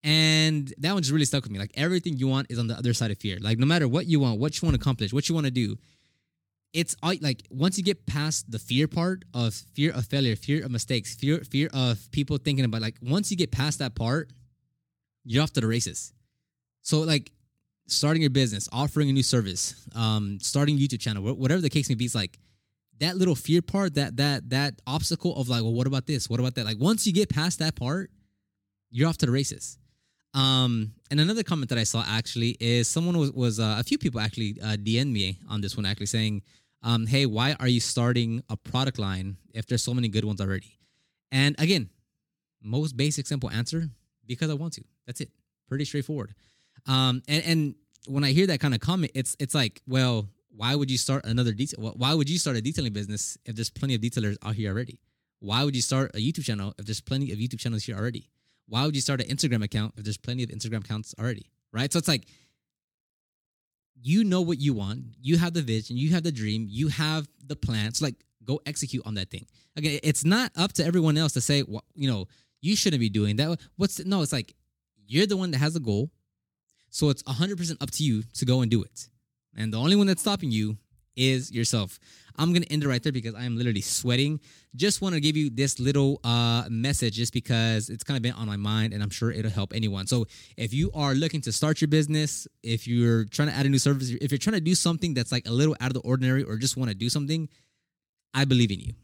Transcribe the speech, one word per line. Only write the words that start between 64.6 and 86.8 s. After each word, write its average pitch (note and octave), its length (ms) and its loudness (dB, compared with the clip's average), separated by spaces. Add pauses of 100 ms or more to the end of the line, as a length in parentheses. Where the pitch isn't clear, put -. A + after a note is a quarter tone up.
want. G#2+ 300 -4 (180)
You D#3 160 4
have E3+ 160 0
the E3+ 80 -2
vision. A2+ 340 -4
You D3 140 0
have F3 120 2
the E3 100 -2
dream. A2 360 -2
You B2 200 -2
have D#3 380 -2 (200)
the C#3+ 100 -10
plan. A2 380 -2
So, D#3 100 0
like, C3 120 -2 (280)
go C3 220 -2
execute C#3+ 400 -6
on G#2+ 80 -6
that F#2+ 160 -6
thing. - 160 -14 (280)
Again, D3+ 280 -4
it's D3+ 220 0
not A3 300 2
up F3+ 200 -2
to E3+ 100 2
everyone E3 320 4
else D#3 160 2
to B2+ 80 0
say, C#3+ 220 2
"Wha-, G#2+ 180 -8 (140)
you C3+ 160 0
know, G2 160 -2 (340)
you F#3+ 160 2
shouldn't D3+ 240 2
be A2+ 80 2
doing G#2 280 2
that." D#3 220 0 (180)
What's - 200 0
the, - 80 -10
no, F#3+ 180 2
it's C#3+ 100 -2
like, A#2+ 220 -4 (520)
you're D3 200 4
the G3+ 100 0
one F#3 160 0
that C3 60 0
has D3+ 160 2
a E3 60 0
goal. A2+ 300 0 (800)
So D3 200 2
it's C3 160 -2
a C3 60 -4
hundred F3+ 260 -2
percent E3 240 -6
up C#3 100 -6
to - 100 -2
you A2+ 220 2 (100)
to - 100 -2
go B2+ 160 4
and A2+ 100 2
do A2 120 4
it. - 260 -14 (480)
And A2 160 -4
the A2 60 -4
only E3 180 4
one G3+ 100 6
that's F#3 140 2
stopping G3 300 -2
you G#2+ 260 0 (400)
is C3 340 2
yourself. A2 480 -2 (380)
I'm E3 160 2
gonna F3 180 2
end D3+ 140 0
it C#3+ 40 0
right B2 140 0
there D3 100 -2
because A#2 220 -6
I A#2+ 100 -10
am A#2+ 120 -4
literally A#2 240 0
sweating. C#3 600 0 (360)
Just G3 260 0
wanna F3+ 160 0
give D3+ 180 2
you D3+ 140 2
this C3+ 300 -2
little, C#3 420 2
uh, A#2 480 2
message A#2 460 0